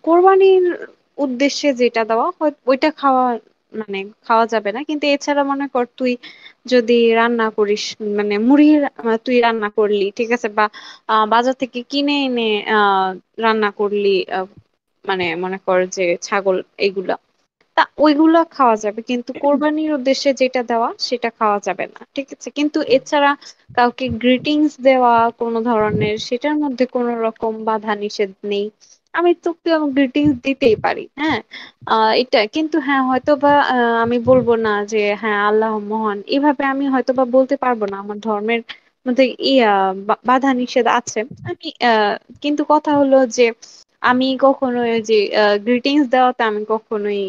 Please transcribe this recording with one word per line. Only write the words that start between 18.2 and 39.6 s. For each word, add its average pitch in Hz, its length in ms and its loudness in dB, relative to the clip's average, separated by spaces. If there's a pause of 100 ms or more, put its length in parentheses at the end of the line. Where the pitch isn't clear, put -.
খাওয়া 240 320 0
যাবে, 214 260 -6
কিন্তু 247 320 -6
কোরবানির 302 580 0
উদ্দেশ্যে 269 420 0
যেটা 254 280 -2
দেওয়া, 233 360 -2
সেটা 233 320 -4
খাওয়া 208 300 0
যাবে 190 260 -6
না, - 140 -20 (100)
ঠিক 277 200 -10
আছে? - 200 -18
কিন্তু 294 280 -2 (100)
এছাড়া 285 440 2 (420)
কাউকে 247 400 0
greetings 254 680 0
দেওয়া 240 500 4
কোনো 233 320 -4
ধরনের, 214 560 -2
সেটার 294 380 -4
মধ্যে 262 300 -2
কোনো 240 340 -4
রকম 226 320 -4 (120)
বাধা 214 300 -4
নিষেধ 208 380 -6 (120)
নেই। 202 220 -4 (480)
আমি 349 200 2
তোকে 339 360 -4 (200)
greetings 277 520 2
দিতেই 262 340 0
পারি, - 280 -4 (120)
হ্যাঁ, 285 240 -2 (460)
আহ, 220 280 2
এটা 247 320 2
কিন্তু, 311 340 -4
হ্যাঁ, 269 240 0
হয়তো 262 320 0
বা, 285 180 2 (100)
আহ, 233 360 0
আমি 233 200 0
বলবো 233 360 2
না 220 180 0 (120)
যে, 214 160 -2 (120)
"হ্যাঁ, 208 280 -2
আল্লাহ 214 380 2
মহান", 208 460 -4
এভাবে 277 380 0
আমি 269 220 -2
হয়তো 262 280 0
বা 254 120 0
বলতে 262 300 2
পারবো 240 300 -2
না। 196 120 -6
আমার 208 200 -10
ধর্মের 214 420 -2 (460)
মধ্যে 254 180 2 (200)
ইয়া, 240 300 4 (220)